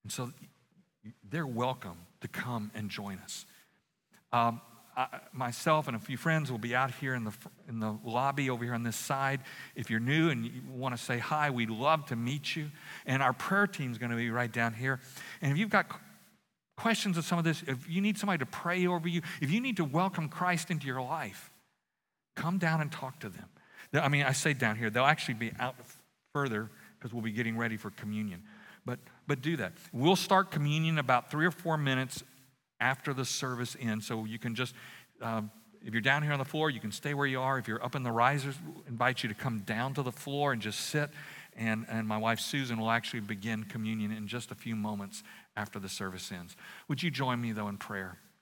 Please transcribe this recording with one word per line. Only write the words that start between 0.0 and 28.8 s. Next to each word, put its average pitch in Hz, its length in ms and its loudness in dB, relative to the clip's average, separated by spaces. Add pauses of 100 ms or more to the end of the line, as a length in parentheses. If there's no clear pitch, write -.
And - 80 -10
so 127 200 -6 (960)
they're 151 180 -2
welcome 117 520 -2 (220)
to - 80 -8
come 107 460 -4
and 107 140 -4
join 98 300 -6
us. - 260 -12 (880)
Um, 117 280 4 (360)
I, 131 120 0 (240)
myself 131 560 2
and 120 80 -2
a - 20 -2
few 123 180 -6
friends 156 360 2
will 113 60 -2
be 120 180 0
out 131 160 4
here 131 240 -2
in 117 80 -2
the 104 80 -2
fr-, - 160 -16 (200)
in 113 120 -4
the 110 240 0
lobby 135 440 2
over 120 140 0
here 120 120 -2
on 117 100 -2
this 113 100 0
side. 135 460 0 (340)
If - 160 -6
you're 113 80 2
new 156 320 6
and 117 160 0
you 120 60 -6 (180)
wanna 127 260 -4
say 120 220 -2
hi, 147 320 2
we'd 117 200 0
love 143 360 2
to 123 100 -2
meet 127 380 -2
you. 151 160 -4 (340)
And 131 160 2
our 131 120 6
prayer 196 340 2
team's 131 320 -4
gonna 117 160 -2
be 117 160 0
right 117 220 0
down 117 220 2
here. 131 260 0 (420)
And 143 80 4
if 143 80 4
you've 214 120 2
got 190 180 6
q-, - 100 -10 (800)
questions 208 420 2
of 156 60 0
some 170 160 2
of 165 40 2
this, 165 220 2
if 131 240 -4
you 175 100 2
need 208 160 4
somebody 202 220 2
to 127 80 0
pray 180 400 0
over 175 220 2
you, 170 140 0 (180)
if 139 100 2
you 220 100 4
need 254 180 0
to 170 60 2
welcome 165 440 2
Christ 175 420 0
into 143 160 -2
your 131 160 -2
life, 127 480 -6 (840)
come 175 220 0
down 160 220 4
and 151 120 0
talk 131 260 -8
to 110 100 -8
them. 78 200 -12 (420)
They, 143 80 2
I 151 100 4
mean, 143 140 4
I 135 100 4
say 147 220 2
down 117 220 2
here, 113 140 0
they'll 120 140 4
actually 143 300 4
be 113 240 -2
out 127 220 -2
f-, - 220 -20 (300)
further 113 380 0 (300)
'cause 113 120 -8
we'll 120 100 -4
be 110 100 -2
getting 113 240 0
ready 113 200 0
for 107 140 -8
communion. 104 540 -6 (420)